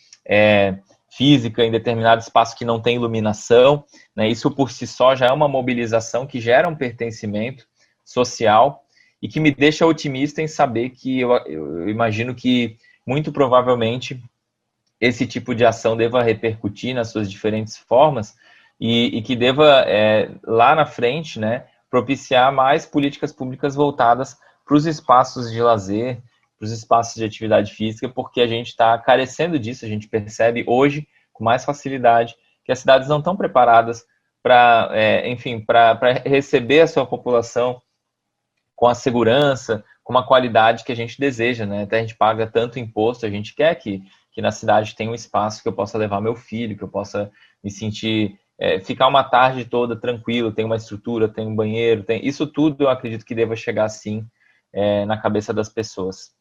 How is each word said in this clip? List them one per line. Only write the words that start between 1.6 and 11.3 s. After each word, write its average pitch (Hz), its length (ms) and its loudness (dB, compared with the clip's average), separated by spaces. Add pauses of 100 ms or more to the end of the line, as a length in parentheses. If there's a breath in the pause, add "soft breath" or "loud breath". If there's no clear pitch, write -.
em 113 60 0
determinado 113 500 2
espaço 117 340 0
que 123 120 -10
não 117 120 0
tem 120 180 0
iluminação, 117 920 2 (280 soft breath)
né? 110 140 -2
Isso 117 220 -2
por 127 200 -2
si - 160 -12
só 131 300 2
já 123 120 4
é 131 40 4
uma 147 160 2
mobilização 120 800 -2
que 131 120 -10
gera 123 300 2
um 156 80 -8
pertencimento 113 920 -8 (380)
social 120 800 0 (380)
e 110 60 -8
que 147 120 -6
me 156 100 4
deixa 151 360 2
otimista 151 560 -2
em 156 40 -4
saber 123 440 -2
que 131 300 -6
eu, 123 120 2 (140)